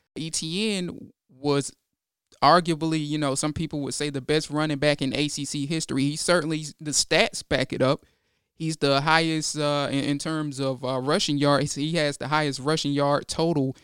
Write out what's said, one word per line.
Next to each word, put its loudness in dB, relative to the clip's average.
E -6
T -2
N -6
was -2
arguably, 4
you -2
know, 0
some -2
people -4
would -4
say -4
the -6
best 0
running 0
back 2
in 0
A 0
C -6
C -4
history. -2
He 0
certainly, 0
the -8
stats 2
back 0
it -4
up. 2
He's -6
the 2
highest, 2
uh, 0
in, -2
in -2
terms -4
of, -4
uh, -2
rushing 0
yards. 2
He -2
has 0
the -6
highest 0
rushing 0
yard 2
total 0